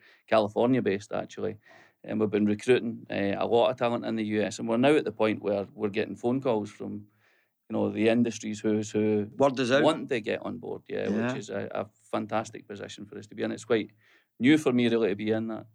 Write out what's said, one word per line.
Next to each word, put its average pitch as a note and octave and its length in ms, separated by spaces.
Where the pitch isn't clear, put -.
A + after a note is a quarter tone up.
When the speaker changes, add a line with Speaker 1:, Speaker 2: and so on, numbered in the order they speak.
Speaker 1:
California A2 540
based, G2+ 320
actually. G2+ 440
And G#2+ 160
we've G#2+ 100
been G#2 160
recruiting, A2 640
uh, G2+ 280
a G2 100
lot A#2 240
of B2 60
talent A#2+ 280
in A2+ 100
the A2 100
U G#2+ 180
S. G2 160
And A#2 80
we're A#2 100
now C#3 180
at D3 100
the G#2+ 60
point G#2+ 300
where G2+ 320
we're G#2+ 160
getting G2+ 260
phone B2 260
calls G#2+ 280
from, G#2 360
you A2 40
know, G#2 160
the G#2 200
industry's A2+ 500
who's G#2+ 320
who G#2+ 360
Speaker 2:
Word C3+ 220
is B2 120
out. C#3+ 120
Speaker 1:
wanting D#3 260
to B2 100
get G#2 260
on G2 120
board, G2 300
yeah, G2+ 220
Speaker 2:
Yeah. A2 180
Speaker 1:
which B2+ 100
is G#2 120
a, G#2 240
a G#2 120
fantastic A2 560
position G2+ 380
for G#2 120
us G#2 100
to - 80
be G#2+ 80
in. A2+ 80
It's A2 140
quite A2+ 260
new C#3+ 180
for C#3+ 160
me, B2 140
really, A2+ 220
to G2+ 60
be G#2+ 160
in A2+ 160
that, A2+ 280